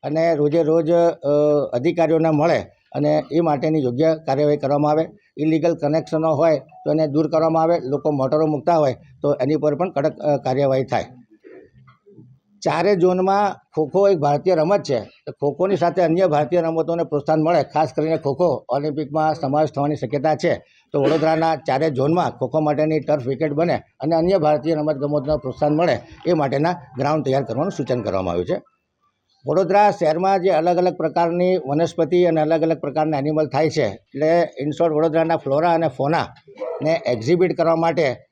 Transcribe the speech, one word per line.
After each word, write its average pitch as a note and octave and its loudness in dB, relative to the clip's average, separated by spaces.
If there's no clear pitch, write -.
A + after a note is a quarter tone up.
અને D#3+ 0
રોજે D3 2
રોજ, D#3+ 2
અ, E3+ 2
અધિકારીઓને D#3+ 0
મળે D3+ 2
અને D3 0
એ D#3 0
માટેની D#3 0
યોગ્ય C#3+ 0
કાર્યવાહી D3 0
કરવામાં D3 0
આવે. E3 0
ઇલીગલ D#3+ 0
કનેક્શનો D#3 -2
હોય D#3 2
તો - -8
એને D#3 2
દૂર D3+ 0
કરવામાં D#3+ 0
આવે. E3+ 0
લોકો C#3 -4
મોટરો D3 0
મૂકતા D#3 0
હોય C#3+ 2
તો C#3+ 0
એની C#3+ 0
પર D3 0
પણ F3 -4
કડક, D3 -2
અ, D3 0
કાર્યવાહી C3+ 0
થાય. G#2+ -4
ચારે E3+ 2
ઝોનમાં F#3 2
ખોખો D#3+ 2
એક G3 4
ભારતીય D3 2
રમત E3 2
છે. B2+ -2
તો - -14
ખોખોની D3+ -2
સાથે E3+ 0
અન્ય F3 2
ભારતીય D3+ 0
રમતોને E3 -2
પ્રોત્સાહન D#3 0
મળે, D#3 2
ખાસ D3+ -2
કરીને D#3+ 0
ખોખો C#3+ -2
ઓલિમ્પિકમાં D3 -2
સમાવેશ D3 0
થવાની C#3+ -2
શક્યતા C#3+ -2
છે. D3+ -2
તો D3 0
વડોદરાના D#3+ 2
ચારે C3+ -2
ઝોનમાં C#3+ 0
ખોખો C3+ -4
માટેની D#3 0
ટર્ફ C3+ -2
વિકેટ C#3+ -4
બને D3+ -2
અને D#3+ -2
અન્ય F#3 2
ભારતીય D3+ 0
રમતગમતને D3 -2
પ્રોત્સાહન D3 -2
મળે D#3 2
એ F3 2
માટેના D3+ 0
ગ્રાઉન્ડ D3 -2
તૈયાર C3+ 0
કરવાનું C3+ -4
સૂચન B2+ -4
કરવામાં F#2+ 0
આવ્યું F2+ 0
છે. F3+ -4
વડોદરા F#3+ 4
શહેરમાં F#3 0
જે F#3+ 2
અલગ E3+ 2
અલગ F3+ 0
પ્રકારની E3+ 0
વનસ્પતિ E3 0
અને E3 2
અલગ D#3 2
અલગ E3 0
પ્રકારના D3+ -2
એનિમલ D3+ 0
થાય D3+ 0
છે, D3 0
એટલે D3+ 0
in D3 -4
short D#3 0
વડોદરાના D#3+ 0
ફ્લોરા D#3 0
અને E3 0
ફોનાને - -4
એક્ઝિબિટ D#3 0
કરવા E3 2
માટે E3 0